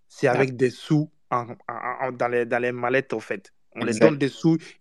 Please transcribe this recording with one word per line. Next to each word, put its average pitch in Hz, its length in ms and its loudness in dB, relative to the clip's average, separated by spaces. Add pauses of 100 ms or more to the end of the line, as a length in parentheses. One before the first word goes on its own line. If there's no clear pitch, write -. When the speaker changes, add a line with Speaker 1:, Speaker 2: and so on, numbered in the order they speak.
Speaker 1:
c'est - 200 -2
Speaker 2:
Ah. 123 60 4
Speaker 1:
avec 131 220 0
des 123 140 2
sous 151 400 0 (220)
en, 120 140 -2 (220)
en, 123 400 -6
en, 127 40 -4
dans 123 160 -2
les, 120 180 2
dans 120 140 0
les 123 140 0
mallettes, 123 400 0
en 110 60 -4
fait. - 320 -10 (220)
On 113 60 -14
les 117 140 -2
Speaker 3:
Exact. 110 160 6
Speaker 1:
donne 147 80 -2
des 139 100 -2
sous, 165 300 2 (240)